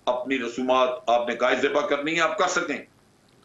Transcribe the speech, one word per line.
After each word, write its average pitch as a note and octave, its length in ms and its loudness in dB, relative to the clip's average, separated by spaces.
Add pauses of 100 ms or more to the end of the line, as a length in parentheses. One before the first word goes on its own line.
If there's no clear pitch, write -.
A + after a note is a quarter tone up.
अपनी C3 320 -2
रसूमात B2+ 720 0
आपने A#2+ 260 2
कायज B2 240 2
ज़िबा C#3+ 260 2
करनी D3 280 -2
है, E3+ 60 0
आप D#3+ 180 0
कर F3+ 120 2
सकते E3+ 220 -2
हैं। A2 140 -10 (580)